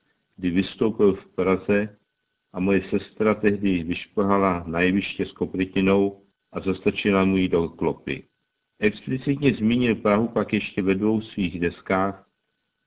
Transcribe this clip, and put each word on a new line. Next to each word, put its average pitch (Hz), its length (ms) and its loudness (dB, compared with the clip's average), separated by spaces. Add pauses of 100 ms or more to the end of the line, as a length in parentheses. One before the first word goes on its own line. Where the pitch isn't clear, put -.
(380)
kdy 92 120 -2
vystoupil 98 640 2
v - 220 -14
Praze 98 640 0 (560)
a 95 60 -6
moje 95 300 2
sestra 107 460 0
tehdy 101 480 0
vyšplhala 98 840 -2
na 82 120 -2
jeviště 92 460 0
s - 60 -10
koprytinou 98 880 0 (300)
a - 80 -10
zastrčila 95 680 0
mu 95 120 2
ji 92 120 2
do 82 200 0
klopy. 71 540 -6 (560)
Explicitně 131 760 0
zmínil 113 420 2
Prahu 107 320 2
pak 110 260 -2
ještě 104 280 -2
ve 95 140 2
dvou 107 260 0
svých 90 380 -6
deskách, 95 680 -2 (600)